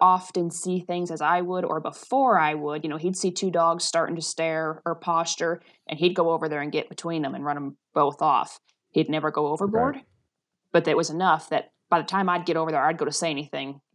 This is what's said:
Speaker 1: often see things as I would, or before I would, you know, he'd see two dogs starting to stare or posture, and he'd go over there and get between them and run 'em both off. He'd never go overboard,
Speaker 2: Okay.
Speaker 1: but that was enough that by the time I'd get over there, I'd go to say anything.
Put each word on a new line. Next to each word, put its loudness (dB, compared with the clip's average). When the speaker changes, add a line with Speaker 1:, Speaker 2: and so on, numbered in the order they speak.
Speaker 1:
often 4
see -2
things -4
as -6
I 2
would, -4
or -2
before 2
I 2
would, -6
you -4
know, -6
he'd -2
see -2
two -2
dogs 2
starting 0
to -6
stare -4
or -2
posture, -2
and -6
he'd 2
go 4
over 0
there -4
and -6
get -2
between -4
them -4
and -8
run -2
'em -8
both 2
off. 0
He'd 2
never 0
go 0
overboard, 0
Speaker 2:
Okay. -18
Speaker 1:
but 6
that 4
was 0
enough 2
that -2
by 4
the -4
time 0
I'd 0
get 0
over -2
there, 2
I'd 2
go -2
to -4
say -2
anything. -8